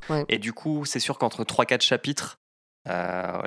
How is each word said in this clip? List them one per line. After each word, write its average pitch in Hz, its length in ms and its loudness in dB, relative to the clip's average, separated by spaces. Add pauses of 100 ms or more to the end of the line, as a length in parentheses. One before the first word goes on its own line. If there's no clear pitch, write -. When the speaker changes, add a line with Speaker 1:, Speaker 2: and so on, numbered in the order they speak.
Speaker 1:
ouais. 151 200 2
Speaker 2:
Et 113 100 2
du 110 140 -4
coup, 151 320 -2
c'est 135 140 -2
sûr - 180 -2
qu'entre 120 260 0
trois, - 220 4
quatre 123 180 4
chapitres, - 540 0 (500)
euh, 90 600 -2